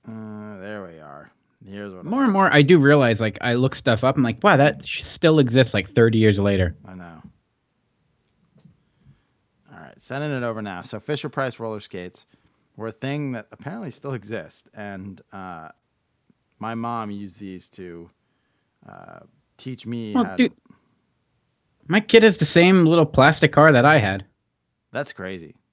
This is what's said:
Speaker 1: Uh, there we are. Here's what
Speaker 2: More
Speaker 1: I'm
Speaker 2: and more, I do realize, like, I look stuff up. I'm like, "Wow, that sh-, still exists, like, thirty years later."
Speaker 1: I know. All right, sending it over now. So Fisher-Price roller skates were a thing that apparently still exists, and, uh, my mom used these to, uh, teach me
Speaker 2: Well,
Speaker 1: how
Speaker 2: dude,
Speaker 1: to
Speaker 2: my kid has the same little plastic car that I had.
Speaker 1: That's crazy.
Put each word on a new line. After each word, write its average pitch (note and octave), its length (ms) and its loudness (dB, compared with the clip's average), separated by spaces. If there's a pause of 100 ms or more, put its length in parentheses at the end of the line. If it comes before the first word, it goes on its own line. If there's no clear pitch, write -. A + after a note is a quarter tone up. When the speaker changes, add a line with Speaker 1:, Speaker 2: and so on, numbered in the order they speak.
Speaker 1:
Uh, G#2+ 520 -16
there G2+ 260 -12
we E2 140 -20
are. D2 300 -20 (340)
Here's G2+ 300 -14
what F2+ 100 -18
Speaker 2:
More A#3 160 -4
Speaker 1:
I'm C#4 60 2
Speaker 2:
and G#3+ 60 2
more, F#3+ 200 4
I D3 100 8
do E3 160 6
realize, C3+ 420 4
like, G#2+ 200 -4
I A#2+ 140 -2
look B2+ 220 -2
stuff A#2 260 -2
up. C3 140 0
I'm C#3 80 0
like, A#2 180 -4
"Wow, G3 140 4
that C#3 300 2
sh-, - 180 -12
still D#3+ 340 0
exists, B2+ 360 2
like, G2 200 -4
thirty A2+ 240 4
years G#2+ 200 4
later." G2 360 0 (100)
Speaker 1:
I F#2 100 -20
know. E2+ 280 -20 (2500)
All - 80 -20
right, - 200 -20
sending C#3+ 320 -8
it B2+ 100 -6
over A2+ 180 -6
now. F#2+ 220 -10
So - 180 -14
Fisher-Price C#3 600 -6
roller A2 200 -10
skates F#2 460 -16 (500)
were A2 120 -12
a G#2+ 40 -12
thing C#3+ 400 -8
that A2 200 -12
apparently F3+ 400 -14
still C#3 200 -14
exists, G2+ 600 -14
and, G2 460 -16 (120)
uh, F2 360 -16 (920)
my A2+ 160 -10
mom A#2 360 -8
used G2+ 280 -14
these F#2+ 320 -16
to, E2+ 400 -18 (800)
uh, G1+ 320 -20 (360)
teach B2+ 300 -16
me A2+ 280 -10
Speaker 2:
Well, A#2+ 100 0
Speaker 1:
how F#2+ 120 -10
Speaker 2:
dude, B3 160 0
Speaker 1:
to - 220 -20 (1120)
Speaker 2:
my F#3 140 0
kid A3 240 6
has G#3+ 140 4
the D#3 60 0
same F3 420 4
little E3 200 4
plastic D3+ 460 4
car D3+ 200 6
that B2 120 4
I D3+ 140 6
had. G2 260 -2 (680)
Speaker 1:
That's C#3+ 200 -10
crazy. F#2 420 -14 (180)